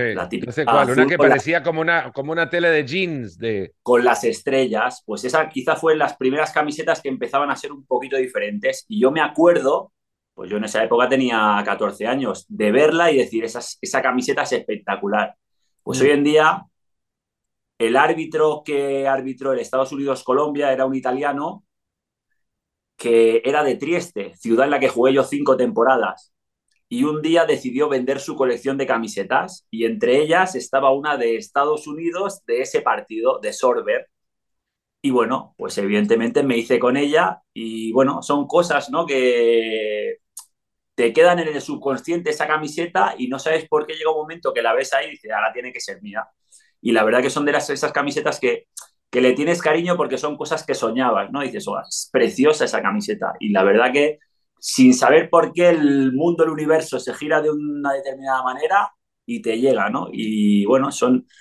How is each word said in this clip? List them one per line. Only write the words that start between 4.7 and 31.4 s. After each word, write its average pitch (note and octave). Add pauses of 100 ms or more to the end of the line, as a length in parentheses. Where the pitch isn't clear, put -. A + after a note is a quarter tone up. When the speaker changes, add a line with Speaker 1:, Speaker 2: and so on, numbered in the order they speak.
Speaker 1:
pues G#2
esa D3+
quizá D3
fue D#3+
las D3
primeras C#3+
camisetas D3+
que C#3
empezaban C3+
a C3+
ser C#3+
un C#3
poquito C3+
diferentes. G#2
Y G#2+
yo C3
me D#3
acuerdo, D#3+ (440)
pues -
yo G#2
en G#2+
esa G#2+
época A#2+
tenía A2+
catorce G2+
años, B2
de G#2
verla D#3
y C#3
decir, A2+
"Esa, A2+ (220)
esa C3
camiseta C3
es C3
espectacular". G2+ (480)
Pues C3
Speaker 2:
Mm. -
Speaker 1:
hoy C#3
en C#3+
día, D3+ (1160)
el A#2
árbitro D#3
que C#3
arbitró C3
el B2+
Estados C3
Unidos-Colombia C#3
era C3
un C3
italiano C#3 (1300)
que A#2
era D3
de C3+
Trieste, D#3
ciudad A#2
en D3
la C#3+
que B2+
jugué B2
yo C3+
cinco C3+
temporadas. A2+ (560)
Y B2
un D3+
día E3
decidió C3+
vender C3+
su D3+
colección C3
de C3+
camisetas A#2+
y A2+
entre A#2
ellas E3+
estaba C3+
una C#3+
de A#2
Estados D3